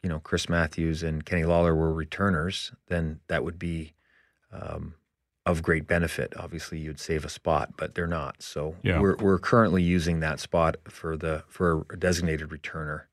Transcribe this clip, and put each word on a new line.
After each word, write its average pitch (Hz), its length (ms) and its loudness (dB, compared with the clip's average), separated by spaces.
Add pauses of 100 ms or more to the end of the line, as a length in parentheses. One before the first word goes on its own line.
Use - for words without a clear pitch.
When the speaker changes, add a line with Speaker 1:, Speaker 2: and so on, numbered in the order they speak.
Speaker 1:
you 92 60 -2
know, 80 120 -2
Chris - 280 -2
Matthews 82 540 0
and 78 220 -4
Kenny 85 200 0
Lawler 85 300 4
were 80 180 2
returners, 85 800 -2 (160)
then 80 400 -2
that 80 160 0
would 85 140 -8
be, 82 340 -6 (600)
um, - 420 -10 (500)
of 85 180 2
great 80 240 2
benefit. 85 500 0
Obviously, 82 420 -10
you'd 78 220 -8
save 78 240 -2
a 71 40 -8
spot, 76 480 -2
but 78 180 -8
they're 87 140 -2
not. 78 340 -6
So 76 400 -6
Speaker 2:
Yeah. - 180 4
Speaker 1:
we're, 98 160 4
we're 98 220 4
currently 95 440 4
using 85 380 4
that 78 200 -2
spot 82 360 2 (120)
for 80 280 -6
the, 80 320 -4
for 82 420 2
a 90 60 -12
designated 85 520 0
returner. 76 540 -8 (100)